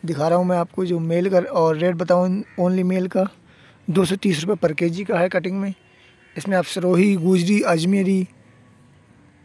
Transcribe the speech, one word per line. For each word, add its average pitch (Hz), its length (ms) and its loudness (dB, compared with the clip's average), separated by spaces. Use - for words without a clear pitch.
दिखा 160 240 -2
रहा 175 100 4
हूँ 180 80 0
मैं 180 120 0
आपको, 175 280 -4
जो 170 120 -2
male 175 320 -2
का 185 80 4
और 165 380 2
red 175 180 0
बताऊँ 180 500 0
only 180 220 2
male 185 260 0
का, 185 180 0
दो 185 140 2
सौ 180 120 -2
तीस 165 280 -2
रुपये 180 240 -2
per 151 100 -4
केजी 170 260 -2
का 185 140 -2
है 180 100 2
cutting 185 320 -4
में। 196 140 -6
इसमें 185 200 -2
आप 175 80 2
सिरोही, 185 500 2
गुजरी, 185 480 2
अजमेरी 185 680 0